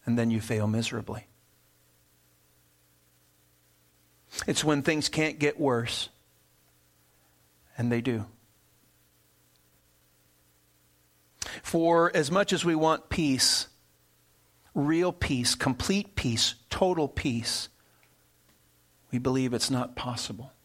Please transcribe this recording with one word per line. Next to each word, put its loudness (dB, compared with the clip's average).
and 2
then 2
you 0
fail -2
miserably. -4
It's -2
when 2
things 0
can't -2
get 0
worse, 0
and 0
they 0
do. -2
For 4
as 2
much 2
as 0
we 2
want 2
peace, 2
real 2
peace, 0
complete -2
peace, 0
total 2
peace, -4
we -2
believe 0
it's -2
not -2
possible -10